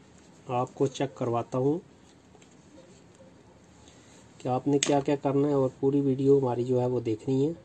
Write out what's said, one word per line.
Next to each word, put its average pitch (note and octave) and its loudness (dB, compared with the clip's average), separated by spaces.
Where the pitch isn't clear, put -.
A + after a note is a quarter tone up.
आपको B2+ -2
check C#3 -4
करवाता A#2 -4
हूँ C#3+ 0
कि C3+ -8
आपने C#3 0
क्या C#3+ 2
क्या C#3+ 0
करना C#3 0
है C#3+ 0
और C3 2
पूरी C#3 2
video C3+ 4
हमारी A#2+ -2
जो B2 2
है B2 0
वो B2 -2
देखनी C3 -2
है। D#3+ -2